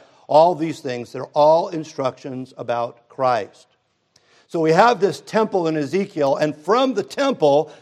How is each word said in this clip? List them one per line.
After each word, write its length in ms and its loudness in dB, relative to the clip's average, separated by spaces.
all 260 6
these 260 -6
things, 320 -10
they're 220 -10
all 360 4
instructions 880 -8
about 520 -8
Christ. 560 -4
So 120 -6
we 140 2
have 260 4
this 220 -2
temple 460 -2
in 80 -2
Ezekiel, 600 -2
and 200 -4
from 380 0
the 80 -4
temple, 800 0